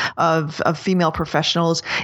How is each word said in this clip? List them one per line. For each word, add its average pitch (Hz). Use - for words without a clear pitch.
of, 160
of 156
female 180
professionals 165